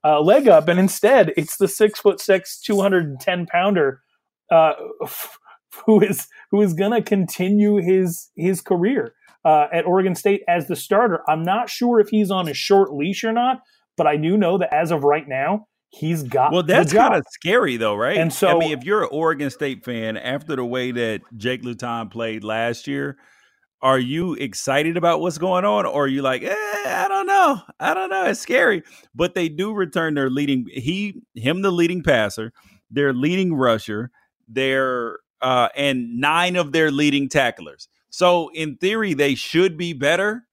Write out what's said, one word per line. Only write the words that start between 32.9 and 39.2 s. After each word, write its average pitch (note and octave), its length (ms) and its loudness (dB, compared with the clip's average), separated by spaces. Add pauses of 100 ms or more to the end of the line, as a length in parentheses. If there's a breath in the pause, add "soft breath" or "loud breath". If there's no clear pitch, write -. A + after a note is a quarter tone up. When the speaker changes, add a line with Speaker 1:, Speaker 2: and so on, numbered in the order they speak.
Speaker 2:
their C#3 220 0
leading E3+ 420 0
rusher, A#2 560 -2 (360)
their, B2+ 720 -4 (220)
uh, B2+ 340 2
and B2+ 440 -4
nine E3+ 360 0
of D#3+ 160 -2
their D#3 200 2
leading C#3 380 0
tacklers. A2+ 580 -2 (240)
So F3 420 2
in D#3 220 -8
theory, G3+ 400 -2
they C#3+ 180 2